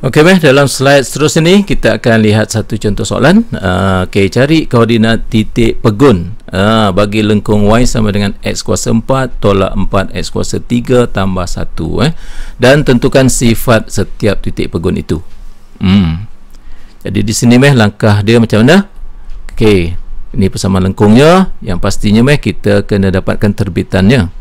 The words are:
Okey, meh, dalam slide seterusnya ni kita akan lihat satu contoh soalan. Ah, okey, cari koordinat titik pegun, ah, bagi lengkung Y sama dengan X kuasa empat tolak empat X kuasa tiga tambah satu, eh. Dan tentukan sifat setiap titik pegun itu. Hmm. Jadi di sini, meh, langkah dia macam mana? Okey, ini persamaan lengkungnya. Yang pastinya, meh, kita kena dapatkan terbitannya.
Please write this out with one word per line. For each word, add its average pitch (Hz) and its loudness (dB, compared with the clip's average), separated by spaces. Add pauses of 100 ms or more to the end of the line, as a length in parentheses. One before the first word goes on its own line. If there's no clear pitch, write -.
Okey, 135 2
meh, 185 4
dalam 143 4
slide 135 2
seterusnya 151 -2
ni 185 4
kita 120 0
akan 110 2
lihat 107 2
satu 107 -6
contoh 104 -2
soalan. 143 2
Ah, 92 -2
okey, 98 0
cari 143 2
koordinat 113 0
titik 113 0
pegun, 104 2 (160)
ah, 107 0
bagi 101 0
lengkung 104 2
Y 113 4
sama 107 0
dengan 101 -2
X - -8
kuasa 113 -2
empat 131 -2
tolak 98 0
empat 98 -2
X 90 -6
kuasa 95 -4
tiga 120 0
tambah 95 -2
satu, 82 -4
eh. 156 0 (400)
Dan 135 4
tentukan 131 2
sifat 117 0
setiap - -2
titik - -4
pegun 87 -2
itu. 82 -4 (640)
Hmm. 92 2 (800)
Jadi 95 -4
di 104 -2
sini, 120 4
meh, 139 4
langkah 104 2
dia 117 4
macam 110 2
mana? 190 4 (640)
Okey, 90 0 (320)
ini 98 0
persamaan 95 -2
lengkungnya. 139 4
Yang - -4
pastinya, 104 2
meh, 143 2
kita 101 -2
kena 98 0
dapatkan 104 -2
terbitannya. 98 0